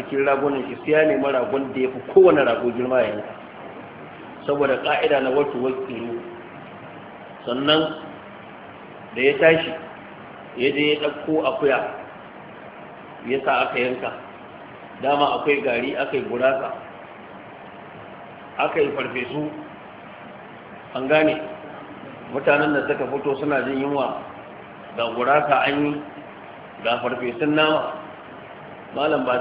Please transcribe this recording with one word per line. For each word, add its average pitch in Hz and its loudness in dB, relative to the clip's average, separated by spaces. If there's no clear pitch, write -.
cikin 139 0
ragunan 139 2
shi, 120 -6
sai 156 0
ya 156 8
nemi 135 2
ragon 135 0
da 131 0
ya 127 4
fi 127 -8
kowane 175 12
rago 120 4
girma 123 4
ya 107 2
yanka. - -10
Saboda 143 4
ƙa'ida 147 4
na 131 2
watu 143 2
waqiruhu. 120 -2
Sannan 147 2
da 117 -4
ya 143 6
tashi, 160 6
ya 127 4
je 143 2
ya 147 4
ɗauko 151 0
akuya, 131 4
ya 135 2
sa - 2
aka 131 -2
yanka. 123 -2
Dama 139 4
akwai 143 2
gari, 123 0
aka 139 -2
yi 123 0
gurasa, 127 2
aka 151 2
yi 143 4
farfesu. 123 -4
An 131 -4
gane, 151 6
mutanen 147 4
da 135 2
suka 135 0
fito 135 -2
suna 143 2
jin 135 0
yunwa, 139 0
ga 117 2
gurasa 131 4
an 147 2
yi, 147 0
ga 117 2
farfesun 123 0
nama. 156 4
Malam, 143 2
ba 123 4